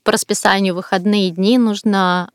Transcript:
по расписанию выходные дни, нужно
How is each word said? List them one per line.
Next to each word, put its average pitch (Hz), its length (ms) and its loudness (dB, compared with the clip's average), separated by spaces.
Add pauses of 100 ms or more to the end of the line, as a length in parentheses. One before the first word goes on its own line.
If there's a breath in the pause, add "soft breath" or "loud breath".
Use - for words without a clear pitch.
по 214 80 2
расписанию 196 640 0
выходные 190 560 0
дни, 196 280 2
нужно 196 760 0